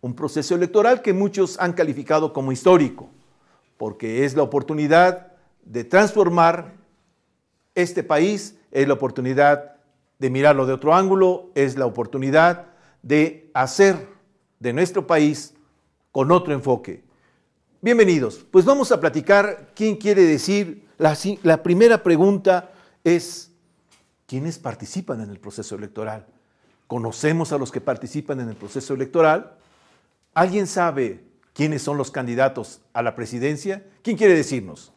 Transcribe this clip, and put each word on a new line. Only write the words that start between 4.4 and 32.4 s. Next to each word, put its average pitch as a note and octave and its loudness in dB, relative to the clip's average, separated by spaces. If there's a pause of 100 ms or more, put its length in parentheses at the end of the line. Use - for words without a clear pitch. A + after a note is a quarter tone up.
oportunidad D3+ 0 (300)
de A#2 -8
transformar F3 2 (1000)
este F3 -2
país, F#3+ -2 (140)
es C#3 0
la C#3 0
oportunidad C3+ 0 (440)
de C3+ -2
mirarlo C3+ 4
de C3 -2
otro C#3+ 0
ángulo, F#3 2
es C3+ -2
la C3+ -2
oportunidad C#3+ 0 (380)
de D3+ -2
hacer D#3+ 0 (520)
de A#2+ -6
nuestro F3 -2
país D3+ 0 (580)
con C3+ 0
otro F3 2
enfoque. B2+ -6 (800)
Bienvenidos. F3+ 2
Pues F#3 6
vamos C#4 2
a A#3+ 2
platicar. G3+ 0
¿Quién G#3+ -2
quiere G3+ 4
decir? E3+ 0 (100)
La D#3 2
si-, F#3 -8
la D#3+ 2
primera G3+ 4
pregunta F#3 2 (320)
es, - -2 (760)
¿quiénes D3 -10
participan A#2+ -10
en G#2 -12
el G2 -18
proceso G#2 -14
electoral? G#2+ -12 (600)
¿Conocemos D3 -4
a D3 -2
los B2+ -8
que C3 -10
participan C#3 -8
en A#2+ -8
el G#2+ -14
proceso B2+ -10
electoral? D#3+ 0 (760)
¿Alguien F#3 0
sabe C#3 -4 (300)
quiénes D3+ -4
son D3 -6
los C3+ -4
candidatos B2+ -4 (100)